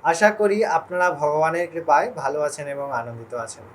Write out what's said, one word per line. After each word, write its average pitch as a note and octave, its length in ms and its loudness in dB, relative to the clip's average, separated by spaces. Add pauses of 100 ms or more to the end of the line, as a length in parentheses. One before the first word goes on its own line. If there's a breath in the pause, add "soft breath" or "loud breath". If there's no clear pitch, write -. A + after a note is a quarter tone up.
আশা E3+ 280 4
করি G#3+ 340 2
আপনারা F3+ 460 0
ভগবানের D#3 580 0
কৃপায় E3 480 2
ভালো C#3+ 260 -2
আছেন D3 260 -4
এবং C#3+ 240 -6
আনন্দিত A#2 420 -8
আছেন। A2+ 300 -10 (100)